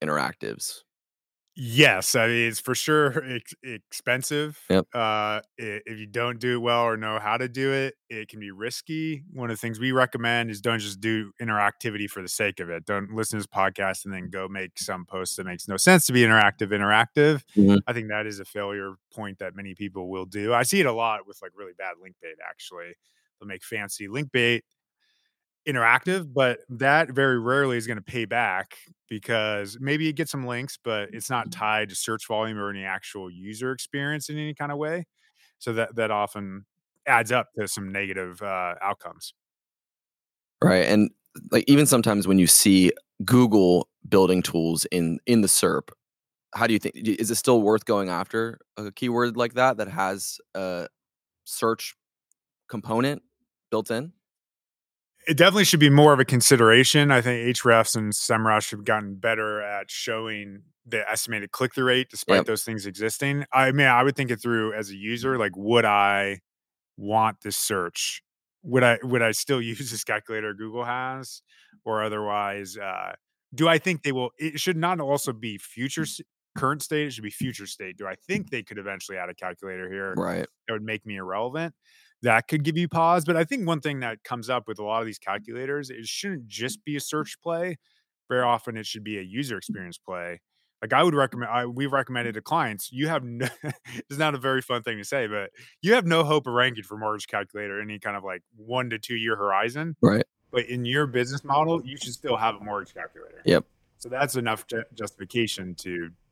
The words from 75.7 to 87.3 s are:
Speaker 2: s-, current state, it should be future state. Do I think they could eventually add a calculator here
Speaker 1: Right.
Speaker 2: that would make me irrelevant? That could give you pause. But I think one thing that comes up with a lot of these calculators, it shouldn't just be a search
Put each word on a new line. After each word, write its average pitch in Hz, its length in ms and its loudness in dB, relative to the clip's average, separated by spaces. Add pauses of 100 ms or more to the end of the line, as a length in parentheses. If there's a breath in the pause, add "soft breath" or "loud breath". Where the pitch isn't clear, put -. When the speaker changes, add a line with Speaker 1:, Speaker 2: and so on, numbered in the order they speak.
Speaker 2:
s-, - 180 -10 (340)
current 139 280 -2
state, 151 240 -4
it 135 60 -8
should 113 100 -14
be 104 80 -10
future 113 340 -8
state. 92 320 -14
Do 101 80 -12
I 95 80 -8 (140)
think 196 240 -4
they 120 100 -6
could 104 160 -14
eventually 98 400 -10
add 90 120 -8
a 90 40 -10
calculator 92 580 -10
here 98 240 -6
Speaker 1:
Right. 87 300 -4 (220)
Speaker 2:
that 113 60 -6
would 107 100 -6
make 110 200 -8
me 104 140 -12
irrelevant? 120 560 -6 (480 soft breath)
That 117 260 4
could 156 160 0
give 156 140 0
you 175 100 2
pause. 165 380 2
But 170 100 2
I 165 80 4
think 202 240 -4
one 160 140 0
thing 143 180 -4
that 117 240 -8
comes 120 260 -8
up 123 180 -2
with 104 120 -8
a 107 40 -6
lot 110 180 -2
of 113 40 -4
these 110 140 -10
calculators, 123 720 -6
it 113 160 -16
shouldn't 160 400 -8
just 107 380 -8
be 147 100 -6
a 143 40 -4
search 151 440 -6